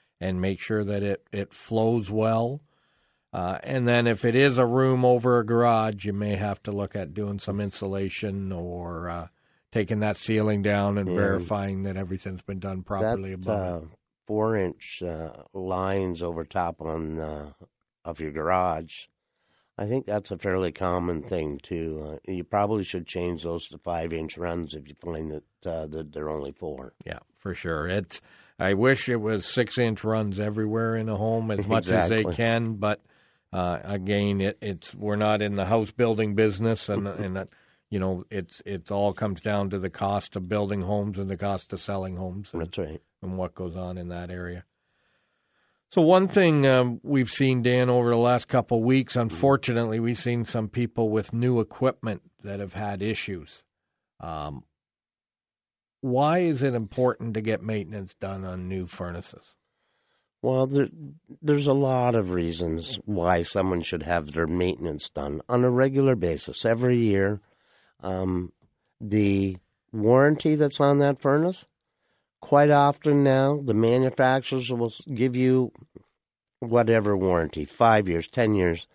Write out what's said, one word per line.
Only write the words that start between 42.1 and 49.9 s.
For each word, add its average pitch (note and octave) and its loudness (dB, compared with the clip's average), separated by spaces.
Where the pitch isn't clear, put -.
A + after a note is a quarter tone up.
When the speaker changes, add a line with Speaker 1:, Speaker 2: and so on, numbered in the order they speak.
Speaker 1:
homes F#2+ -8
and, E2+ -4
Speaker 2:
That's E2+ -8
right. D#2+ -6
Speaker 1:
and F#2 -6
what F#2 -6
goes F2 -8
on F2+ -8
in F2 -10
that F2 -10
area. F2+ -10
So F3+ 6
one F#3 8
thing, E3 6
um, B2+ 4
we've C3+ 0
seen, C3 2
Dan, B2 4
over B2 4
the A#2 4
last A#2+ 2
couple A#2+ 2
of A2+ 0
weeks, C3 2
unfortunately, A#2 2